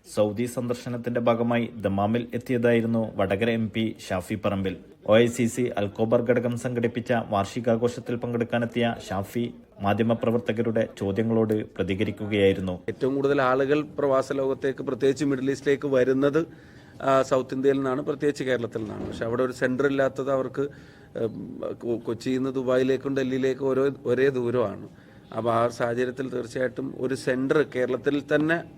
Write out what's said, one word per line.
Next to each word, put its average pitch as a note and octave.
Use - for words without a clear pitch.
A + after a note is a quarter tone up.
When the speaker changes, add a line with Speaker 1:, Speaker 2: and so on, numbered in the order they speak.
Speaker 1:
സൗദി G#2+
സന്ദർശനത്തിന്റെ A#2+
ഭാഗമായി A#2
ദമാമിൽ G#2
എത്തിയതായിരുന്നു A#2
വടകര G2+
എം A2
പി A2
ഷാഫി F#2+
പറമ്പിൽ. G2
ഒ G#2+
ഐ A#2+
സി B2+
സി B2+
അൽക്കോബർ A2+
ഘടകം A#2+
സംഘടിപ്പിച്ച A#2+
വാർഷികാഘോഷത്തിൽ A#2
പങ്കെടുക്കാനെത്തിയ A#2
ഷാഫി A#2
മാധ്യമപ്രവർത്തകരുടെ A2+
ചോദ്യങ്ങളോട് A2
പ്രതികരിക്കുകയായിരുന്നു. G2
Speaker 2:
ഏറ്റവും C3
കൂടുതൽ C#3
ആളുകൾ C#3
പ്രവാസ C3+
ലോകത്തേക്ക്, C3+
പ്രത്യേകിച്ച് C3+
മിഡിൽ C3+
ഈസ്റ്റിലേക്ക് C#3
വരുന്നത്, C3+
ആ, C3+
സൗത്ത് C3
ഇന്ത്യയിൽ C3
നിന്നാണ്, C3+
പ്രത്യേകിച്ച് C#3+
കേരളത്തിൽ A#2+
നിന്നാണ്. G#2
പക്ഷെ -
അവിടെ A#2+
ഒരു B2+
സെന്റർ B2+
ഇല്ലാത്തത് C3+
അവർക്ക്, C3
ഉം, -
കൊ-, A#2
കൊച്ചിയിൽ B2+
നിന്ന് C3
ദുബായിലേക്കും C3
ഡൽഹിയിലേക്കും C3
ഓരോ, C3
ഒരേ B2+
ദൂരമാണ്. A#2+
അപ്പോൾ A2+
ആ A#2
സാഹചര്യത്തിൽ B2
തീർച്ചയായിട്ടും B2+
ഒരു C3
സെന്റർ C3+
കേരളത്തിൽ B2+
തന്നെ D#3